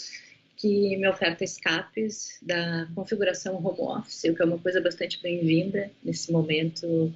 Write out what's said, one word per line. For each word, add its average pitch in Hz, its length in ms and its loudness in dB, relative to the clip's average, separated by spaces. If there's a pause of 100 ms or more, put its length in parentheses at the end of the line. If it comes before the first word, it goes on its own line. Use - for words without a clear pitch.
(580)
que 202 400 2
me 190 100 2
oferta 185 360 0
escapes 190 960 -4
da 170 540 -2
configuração 185 680 -2
home 185 160 0
office, - 440 -4
o 165 100 4
que 165 80 0
é 170 40 6
uma 170 120 2
coisa 185 240 0
bastante 175 400 -2
bem-vinda 175 680 0 (120)
nesse 165 280 -4
momento 160 840 2